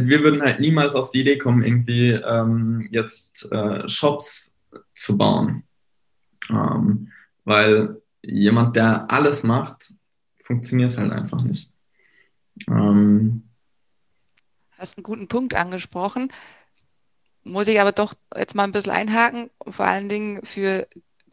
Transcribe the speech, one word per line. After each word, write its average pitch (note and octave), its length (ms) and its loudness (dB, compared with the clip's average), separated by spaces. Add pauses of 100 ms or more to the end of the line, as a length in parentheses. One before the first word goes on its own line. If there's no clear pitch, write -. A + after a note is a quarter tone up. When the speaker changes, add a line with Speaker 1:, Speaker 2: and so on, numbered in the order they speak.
Speaker 1:
wir D3 180 4
würden D3 180 4
halt C3+ 180 2
niemals C#3+ 340 2
auf B2+ 160 -2
die C3 100 0
Idee C3+ 180 2
kommen, B2 240 2
irgendwie, A#2+ 480 2
ähm, A2+ 800 0
jetzt, - 640 -8
äh, G#2 360 -4
Shops - 680 -4 (380)
zu - 240 -2
bauen. - 460 0 (840)
Ähm, - 580 0 (360)
weil G#2+ 560 2 (240)
jemand, A2+ 520 2
der A2+ 340 2
alles C#3+ 340 0
macht, B2 480 -4 (500)
funktioniert B2 540 -2
halt G#2 160 -2
einfach - 320 -4
nicht. - 260 -6 (1000)
Ähm. G#2 760 4 (1300)
Speaker 2:
Hast - 260 -14
einen F#3 60 -18
guten G#3 240 -10
Punkt B3 260 -4
angesprochen. F#3 800 -6 (1120)
Muss F#3+ 240 -4
ich G#3+ 120 4
aber G3+ 120 4
doch G#3 220 -2 (220)
jetzt - 180 -6
mal G3+ 100 2
ein G3 80 -4
bisschen G3+ 200 -4
einhaken. A#3 580 0 (180)
Vor G3 180 -4
allen G3 220 0
Dingen G#3 360 -6
für F#3+ 420 -4 (460)